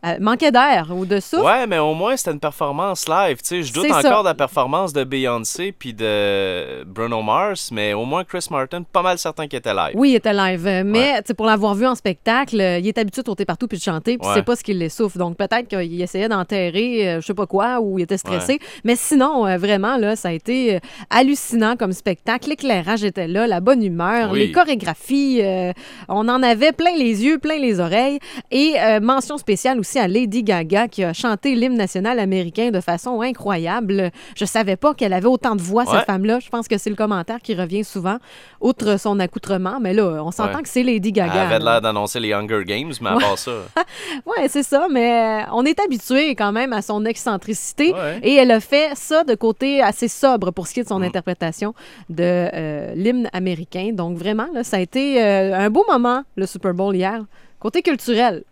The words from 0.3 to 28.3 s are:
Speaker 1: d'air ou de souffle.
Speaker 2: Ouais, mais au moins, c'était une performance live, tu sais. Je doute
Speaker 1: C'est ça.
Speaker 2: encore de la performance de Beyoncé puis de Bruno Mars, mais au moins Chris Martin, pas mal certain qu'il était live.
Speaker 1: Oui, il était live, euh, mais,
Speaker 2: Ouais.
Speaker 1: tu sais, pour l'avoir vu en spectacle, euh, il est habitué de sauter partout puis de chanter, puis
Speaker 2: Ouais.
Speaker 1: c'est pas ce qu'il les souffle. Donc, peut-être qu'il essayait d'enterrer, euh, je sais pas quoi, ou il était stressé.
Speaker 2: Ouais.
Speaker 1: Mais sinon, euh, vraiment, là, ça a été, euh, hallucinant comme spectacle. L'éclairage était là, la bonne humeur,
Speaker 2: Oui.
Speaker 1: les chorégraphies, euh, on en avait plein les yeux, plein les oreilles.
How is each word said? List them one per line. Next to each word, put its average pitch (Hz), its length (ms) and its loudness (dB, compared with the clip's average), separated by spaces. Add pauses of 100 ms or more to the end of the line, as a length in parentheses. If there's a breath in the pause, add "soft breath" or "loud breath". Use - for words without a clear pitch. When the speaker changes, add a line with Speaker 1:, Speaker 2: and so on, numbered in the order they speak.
Speaker 1:
d'air 240 420 6
ou 180 100 -4
de 196 140 0
souffle. 320 240 0
Speaker 2:
Ouais, 240 240 4
mais 180 120 0
au 156 160 2
moins, 208 220 0
c'était 185 140 -4
une 147 80 -4
performance 156 680 -4
live, 160 300 2
tu - 80 -20
sais. 175 160 -4
Je 131 100 -6
doute 151 160 -2
Speaker 1:
C'est 285 140 4
ça. 294 80 6
Speaker 2:
encore 214 120 4
de 190 60 2
la 160 60 0
performance 147 580 0
de 139 100 0
Beyoncé 131 760 -2
puis 123 180 -12
de 98 920 0
Bruno 110 380 -4
Mars, 170 500 -2
mais 104 200 -2
au 107 120 -2
moins 156 180 -4
Chris 175 280 -8
Martin, 151 340 -6
pas - 180 0
mal 180 160 0
certain 156 300 -8
qu'il 135 100 -8
était 110 160 -2
live. 90 200 -2
Speaker 1:
Oui, 262 160 4
il 254 60 4
était 214 180 2
live, 185 300 0
euh, 190 200 0
mais, 208 140 2 (160)
Speaker 2:
Ouais. - 80 0
Speaker 1:
tu - 60 -14
sais, 226 60 -2
pour 220 120 -2
l'avoir 214 280 2
vu 214 120 0
en 254 100 0
spectacle, 226 640 -2
euh, 180 180 2
il 180 80 -2
est 214 120 -2
habitué 220 240 -4
de - 40 -6
sauter 202 200 -4
partout - 200 -4
puis 208 120 -6
de - 40 -8
chanter, 226 360 -2
puis 196 100 -2
Speaker 2:
Ouais. 202 80 2
Speaker 1:
c'est 202 80 2
pas 240 100 0
ce - 80 -8
qu'il 190 160 -2
les 165 120 -2
souffle. 202 280 -4
Donc, 175 180 -4
peut-être 226 300 -2
qu'il 175 340 -4
essayait 190 280 -2
d'enterrer, 202 800 0
euh, 165 120 -2
je 156 60 -12
sais 202 80 -4
pas 196 120 -4
quoi, 233 340 0
ou 196 180 -2
il 175 40 0
était 190 160 -2
stressé. 185 340 -2
Speaker 2:
Ouais. 294 60 0 (260 loud breath)
Speaker 1:
Mais 233 120 2
sinon, 277 500 2
euh, 185 100 2
vraiment, 202 400 2
là, 214 180 2
ça 190 140 -6
a 170 40 -2
été, 226 440 0
euh, - 20 0 (320 loud breath)
hallucinant 240 640 2
comme 190 160 -2
spectacle. 226 580 -4
L'éclairage 214 520 0
était 190 260 -2
là, 208 200 0
la 185 120 0
bonne 233 220 4
humeur, 190 500 0
Speaker 2:
Oui. 202 80 2
Speaker 1:
les 202 120 2
chorégraphies, 269 880 2
euh, 185 300 0 (360 loud breath)
on 214 200 0
en 254 160 2
avait 240 280 4
plein 349 240 2
les 233 280 0
yeux, 302 140 4
plein 302 200 -4
les 226 220 0
oreilles. 240 400 0 (320 loud breath)